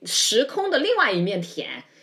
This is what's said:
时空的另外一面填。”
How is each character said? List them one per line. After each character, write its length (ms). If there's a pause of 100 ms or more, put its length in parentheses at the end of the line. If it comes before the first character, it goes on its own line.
时 420
空 220
的 100
另 180
外 160
一 80
面 200
填。” 440 (180)